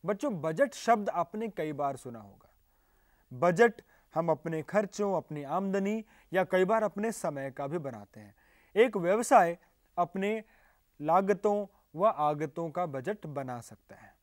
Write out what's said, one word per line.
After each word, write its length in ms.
बच्चों, 360
बजट 320
शब्द 360
आपने 400
कई 240
बार 220
सुना 240
होगा। 340
बजट 400
हम 140
अपने 320
खर्चों, 560
अपनी 260
आमदनी 640
या 100
कई 220
बार 180
अपने 280
समय 400
का 160
भी 100
बनाते 420
हैं। 160
एक 220
व्यवसाय 600
अपने 460
लागतों 680
व 100
आगतों 640
का 160
बजट 400
बना 360
सकता 340
है। 280